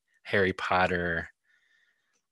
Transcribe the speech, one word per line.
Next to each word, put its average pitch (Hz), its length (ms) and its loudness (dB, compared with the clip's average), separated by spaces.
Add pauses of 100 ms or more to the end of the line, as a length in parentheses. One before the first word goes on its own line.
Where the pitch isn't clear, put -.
(240)
Harry 95 300 2
Potter. 87 760 0 (1040)